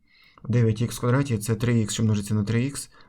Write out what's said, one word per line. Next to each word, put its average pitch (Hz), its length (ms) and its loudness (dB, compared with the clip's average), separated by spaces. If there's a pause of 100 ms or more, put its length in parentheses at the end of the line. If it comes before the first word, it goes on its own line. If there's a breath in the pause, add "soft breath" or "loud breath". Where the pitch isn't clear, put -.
(500 soft breath)
Дев'ять 113 320 2
ікс 117 160 -4
в - 20 -10
квадраті — 123 380 0
це 107 180 -2
три 120 240 2
ікс, 104 140 -2
що 117 100 -2
множиться 107 300 0
на 107 100 0
три 113 220 0
ікс, 139 260 -8 (180 loud breath)